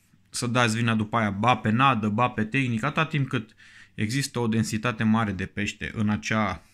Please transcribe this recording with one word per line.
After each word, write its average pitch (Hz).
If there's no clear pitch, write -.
să -
dați 117
vina 117
după 110
aia 110
ba 110
pe 113
nadă, 117
ba 117
pe 110
tehnică. 120
Atâta 156
timp 143
cât -
există 123
o 120
densitate 113
mare 107
de 95
pește 101
în 107
acea 104